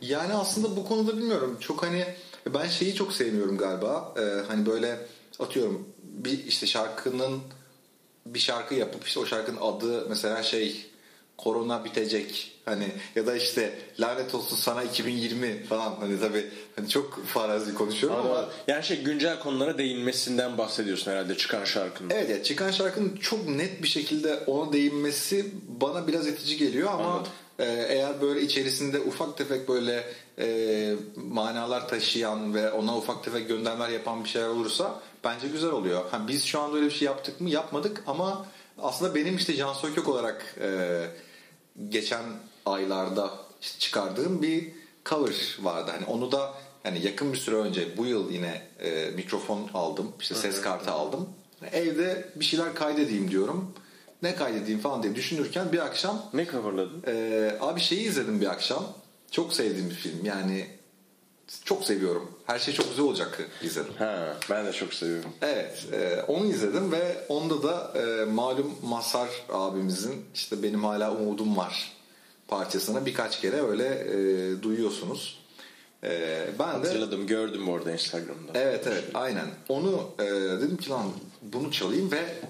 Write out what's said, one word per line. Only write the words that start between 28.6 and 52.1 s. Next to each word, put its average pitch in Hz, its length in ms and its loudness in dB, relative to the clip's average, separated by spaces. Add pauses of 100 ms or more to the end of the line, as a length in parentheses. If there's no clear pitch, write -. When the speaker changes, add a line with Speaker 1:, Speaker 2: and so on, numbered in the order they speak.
Speaker 1:
ufak - 380 -2
tefek 131 300 -2
böyle, 120 360 2 (340)
e, 110 560 2 (220)
manalar 117 720 -2
taşıyan 110 640 0
ve 107 180 4
ona 110 240 2
ufak 113 280 -2
tefek 117 240 -2
göndermeler 113 400 0
yapan 113 360 -2
bir 107 40 -6
şeyler 113 200 0
olursa 117 520 0 (240)
bence 120 240 -2
güzel 156 220 0
oluyor. 92 400 2
Ha, 113 180 0
biz 139 160 0
şu - 160 0
anda 147 160 0
öyle 147 100 6
bir 143 40 4
şey 143 160 2
yaptık - 340 -2
mı? 175 100 0
Yapmadık 156 560 0
ama 190 400 -2 (320)
aslında 156 360 0
benim 165 220 2
işte 165 200 2
Can 139 160 2
Sökök 151 360 0
olarak, 117 520 0
e, 90 400 2 (880)
geçen 110 340 0 (440)
aylarda 95 640 2 (320)
işte - 160 -8
çıkardığım 123 640 0
bir 160 260 2 (360)
cover 139 560 0
vardı. 85 340 0
Hani 87 120 -6
onu 120 260 -2
da 139 220 0 (280)
hani 90 240 0
yakın 135 260 0
bir 127 60 -2
süre 110 180 0
önce 92 400 0
bu 113 100 0
yıl 104 240 2
yine, 87 320 -4 (180)
e, 82 300 0
mikrofon 101 640 -2
aldım. 92 460 -2
İşte - 140 -4
ses 98 200 0
Speaker 2:
Hı 98 40 -2
hı. 98 40 -4
Speaker 1:
kartı 95 280 -2
aldım. 90 380 -2 (440)
Evde 170 640 2